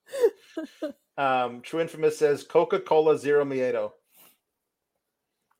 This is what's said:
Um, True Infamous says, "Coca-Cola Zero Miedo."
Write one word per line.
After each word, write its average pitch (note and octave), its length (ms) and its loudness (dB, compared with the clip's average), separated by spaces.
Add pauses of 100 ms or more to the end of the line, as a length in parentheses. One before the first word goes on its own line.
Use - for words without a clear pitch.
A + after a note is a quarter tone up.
(1160)
Um, B2+ 460 -2
True E3 180 -4
Infamous D#3 360 -2
says, C#3+ 280 2
"Coca-Cola D#3+ 720 2
Zero D3 260 0
Miedo." B2+ 480 -2 (1700)